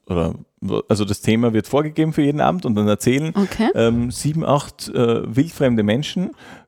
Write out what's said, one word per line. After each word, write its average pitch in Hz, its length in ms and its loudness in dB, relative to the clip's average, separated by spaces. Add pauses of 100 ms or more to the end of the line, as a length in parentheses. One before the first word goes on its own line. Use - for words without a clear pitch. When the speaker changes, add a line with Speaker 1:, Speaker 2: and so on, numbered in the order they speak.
Speaker 1:
oder 82 280 0 (280)
wo, 107 260 -2
also 104 160 2
das 101 160 -2
Thema 113 320 2
wird 110 140 0
vorgegeben 156 480 0
für 156 80 2
jeden 147 180 0
Abend 160 240 0
und 120 100 0
dann 104 140 2
erzählen, 135 480 0
Speaker 2:
Okay. 202 380 0
Speaker 1:
ähm, 117 360 2
sieben, 156 360 -4
acht, - 420 -2
äh, 117 480 -2
wildfremde 131 460 2
Menschen 147 480 -2 (380)